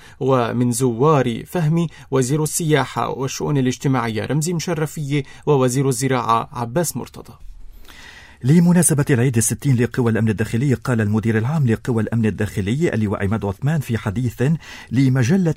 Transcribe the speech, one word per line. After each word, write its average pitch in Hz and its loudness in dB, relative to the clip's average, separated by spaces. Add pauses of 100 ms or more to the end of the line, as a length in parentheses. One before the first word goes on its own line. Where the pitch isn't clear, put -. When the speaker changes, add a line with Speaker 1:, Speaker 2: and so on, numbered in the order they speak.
(200)
Speaker 1:
ومن 123 0
زوار 123 2
فهمي 165 0 (240)
وزير 135 0
السياحة 143 0
والشؤون 135 -4
الاجتماعية 123 0
رمزي 156 -2
مشرفية 151 -4 (240)
ووزير 135 2
الزراعة 120 0
عباس 123 -4
مرتضى. - -14 (1120)
Speaker 2:
لمناسبة 170 4
العيد 120 2
الستين 120 0
لقوى 117 0
الأمن 110 2
الداخلي، 117 0
قال 117 -2
المدير 107 0
العام 139 0
لقوى 113 0
الأمن 113 0
الداخلي 107 -2
اللواء 104 -2
عماد 101 -2
عثمان 135 -2
في 113 -4
حديث 117 -4 (480)
لمجلة 135 2